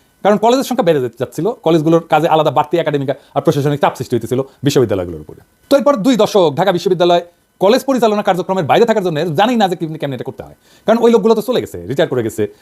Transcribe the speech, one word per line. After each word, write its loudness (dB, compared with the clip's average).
কারণ 4
কলেজের 2
সংখ্যা -4
বেড়ে 2
যেতে -6
যাচ্ছিল, -4
কলেজগুলোর 2
কাজে 0
আলাদা 2
বাড়তি 0
একাডেমিক -2
আর -2
প্রশাসনিক 0
চাপ 0
সৃষ্টি -6
হইতেছিল -2
বিশ্ববিদ্যালয়গুলোর 0
উপরে। -20
তো 4
এরপর 2
দুই 0
দশক 2
ঢাকা 0
বিশ্ববিদ্যালয় 0
কলেজ 2
পরিচালনা 0
কার্যক্রমের -2
বাইরে 4
থাকার 2
জন্য, -2
জানি 2
না 2
যে -2
কেমনে, -8
কেমনে -6
এটা -8
করতে -12
হয়, -18
কারণ 2
ওই 4
লোকগুলো 4
তো -4
চলে -2
গেছে, -10
রিটায়ার -2
করে -2
গেছে, -4